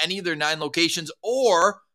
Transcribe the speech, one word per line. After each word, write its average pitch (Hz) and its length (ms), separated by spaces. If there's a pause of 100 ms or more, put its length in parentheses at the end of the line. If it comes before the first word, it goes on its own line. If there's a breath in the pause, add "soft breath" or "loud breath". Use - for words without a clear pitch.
any 190 160
of 180 60
their 165 100
nine 151 240
locations, 160 520 (120)
or 202 580 (140)